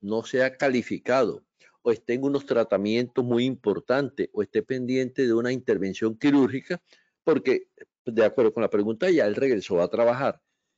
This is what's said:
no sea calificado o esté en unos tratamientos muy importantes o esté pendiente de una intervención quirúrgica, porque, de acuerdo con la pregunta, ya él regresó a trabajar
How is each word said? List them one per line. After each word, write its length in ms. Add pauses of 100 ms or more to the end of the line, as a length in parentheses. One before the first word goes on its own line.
no 240
sea 320
calificado 880 (380)
o 80
esté 240
en 100
unos 220
tratamientos 800
muy 200
importantes 880
o 100
esté 200
pendiente 640
de 80
una 160
intervención 680
quirúrgica, 640 (440)
porque, 440 (360)
de 200
acuerdo 300
con 80
la 80
pregunta, 400
ya 160
él 80
regresó 480
a 80
trabajar 500 (380)